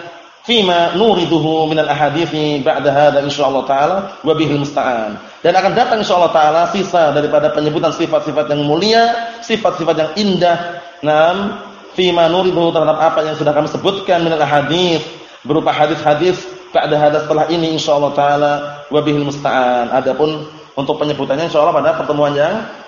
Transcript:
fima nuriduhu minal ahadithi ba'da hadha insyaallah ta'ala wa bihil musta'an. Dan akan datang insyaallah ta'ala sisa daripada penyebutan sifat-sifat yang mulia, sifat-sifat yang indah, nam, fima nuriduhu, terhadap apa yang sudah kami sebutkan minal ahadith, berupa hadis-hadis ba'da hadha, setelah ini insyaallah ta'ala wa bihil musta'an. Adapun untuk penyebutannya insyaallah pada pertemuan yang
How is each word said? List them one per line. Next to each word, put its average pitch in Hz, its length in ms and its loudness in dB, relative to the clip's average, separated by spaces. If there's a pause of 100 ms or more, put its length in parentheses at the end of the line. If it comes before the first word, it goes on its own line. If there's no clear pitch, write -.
(460)
fima 180 480 2
nuriduhu 160 720 2
minal 156 240 0
ahadithi 151 720 -2
ba'da 143 240 0
hadha 143 400 4
insyaallah 135 400 -2
ta'ala 147 320 0 (240)
wa 156 160 0
bihil 147 240 0
musta'an. 120 560 -4 (240)
Dan 175 160 2
akan 190 160 2
datang 220 320 0
insyaallah 175 240 2
ta'ala 156 400 2
sisa 175 480 0
daripada 147 320 2
penyebutan 151 480 0
sifat-sifat 151 480 -2
yang 147 160 -2
mulia, 220 800 0
sifat-sifat 170 560 -2
yang 156 140 -2 (100)
indah, 175 560 0 (240)
nam, 170 640 0 (320)
fima 175 320 2
nuriduhu, 170 480 2
terhadap 156 240 2
apa 160 240 2
yang 156 80 -4
sudah 147 160 0
kami 147 160 2
sebutkan 185 560 -2
minal 160 240 0
ahadith, 151 560 0 (400)
berupa 151 320 0
hadis-hadis 151 720 0 (240)
ba'da 151 240 0
hadha, 151 320 2
setelah 156 240 0
ini 165 240 0
insyaallah 147 400 0
ta'ala 143 400 2 (400)
wa 147 80 4
bihil 147 240 -2
musta'an. 123 720 0
Adapun 151 480 0 (320)
untuk 139 240 -4
penyebutannya 143 480 -2
insyaallah 156 240 2
pada 156 240 0
pertemuan 143 400 0
yang 190 320 -2 (180)